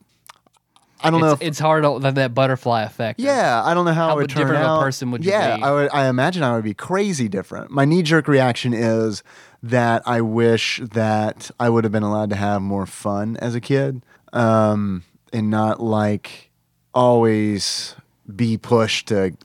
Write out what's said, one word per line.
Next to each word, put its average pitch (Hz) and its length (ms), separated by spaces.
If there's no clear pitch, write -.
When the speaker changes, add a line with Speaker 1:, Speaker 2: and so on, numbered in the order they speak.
Speaker 1:
I 160 100
don't 165 100
know 156 120
Speaker 2:
It's, - 0
Speaker 1:
if 143 80
Speaker 2:
it's 151 180
hard 156 240
to, 143 180
that, 135 140
that 131 200
butterfly 127 480
effect 110 420
of - 0
Speaker 1:
Yeah, 180 400
I 160 80
don't 175 120
know 165 80
how 165 160
Speaker 2:
how 156 100
Speaker 1:
it - 20
would 143 60
Speaker 2:
different 143 220
Speaker 1:
turn 160 60
Speaker 2:
of 151 80
a 160 60
Speaker 1:
out. 156 100
Speaker 2:
person 131 320
would 120 140
you 196 60
Speaker 1:
Yeah, 165 260
Speaker 2:
be? - 40
Speaker 1:
I 139 100
would, 143 220
I 139 140
imagine 147 360
I 123 120
would 113 80
be 104 100
crazy 180 560
different. 92 420
My 139 140
knee-jerk 160 420
reaction 131 460
is 113 500
that 117 420
I 120 160
wish 113 580
that 107 680
I 120 100
would 117 140
have 107 100
been 107 100
allowed 104 280
to 104 40
have 101 260
more 98 240
fun 104 520
as 120 180
a 120 60
kid, 135 420
um, 107 680
and 110 160
not, 107 320
like, 107 720
always 113 1000
be 113 220
pushed 113 520
to, 95 360